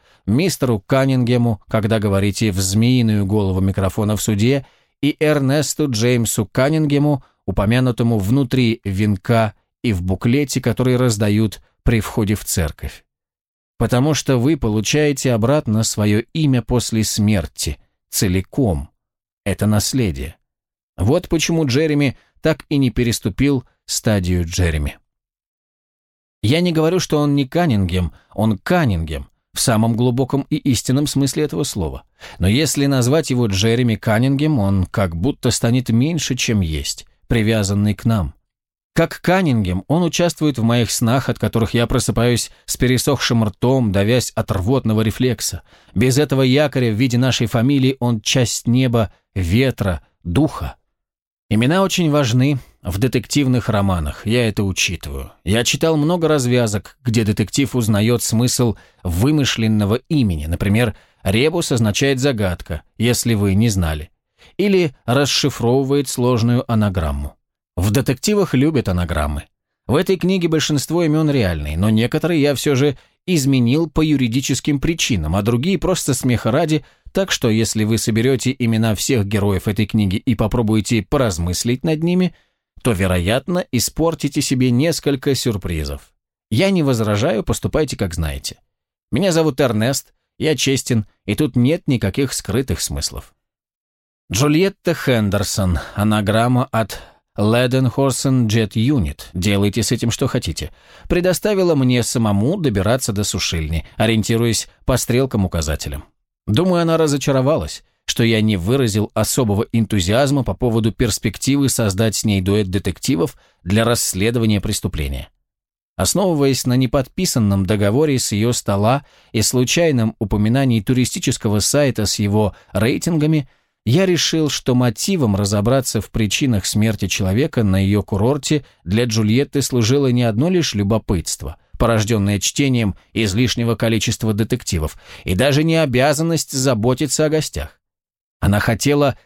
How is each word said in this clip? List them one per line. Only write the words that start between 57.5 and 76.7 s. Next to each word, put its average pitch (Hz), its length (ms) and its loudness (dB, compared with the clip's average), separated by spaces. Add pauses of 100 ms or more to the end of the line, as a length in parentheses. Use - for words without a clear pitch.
узнаёт 113 460 2
смысл 120 540 0 (280)
вымышленного 110 920 0 (120)
имени. 98 380 0
Например, 101 500 0 (280)
«ребус» 156 480 0
означает 127 480 0
«загадка», 104 640 -4 (140)
если 117 360 0
вы 101 220 2
не 117 140 4
знали. 80 420 -4 (460)
Или 185 380 2 (100)
расшифровывает 135 1040 0
сложную 123 600 0
анаграмму. 87 680 -2 (380)
В 95 160 -2
детективах 151 640 0
любят 135 360 0
анаграммы. 78 560 -2 (420)
В 110 80 0
этой 185 220 0
книге 180 300 0
большинство 156 580 0
имён 156 240 2
реальные, 85 480 -2
но 98 120 0
некоторые 143 520 0
я 143 140 2
всё 143 200 0
же 135 220 0 (280)
изменил 139 640 2
по - 120 -2
юридическим 139 800 0
причинам, 104 560 -2
а 104 60 0
другие 123 360 0
просто 160 360 -2
смеха 123 380 -2
ради, 151 340 0 (280)